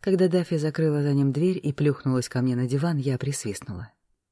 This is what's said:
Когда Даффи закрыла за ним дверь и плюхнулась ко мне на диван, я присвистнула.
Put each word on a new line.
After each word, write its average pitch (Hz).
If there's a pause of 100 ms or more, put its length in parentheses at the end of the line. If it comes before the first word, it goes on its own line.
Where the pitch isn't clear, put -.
Когда 185
Даффи 170
закрыла 151
за 143
ним 139
дверь 180
и 143
плюхнулась 135
ко 127
мне 127
на 123
диван, 143
я 131
присвистнула. 107 (400)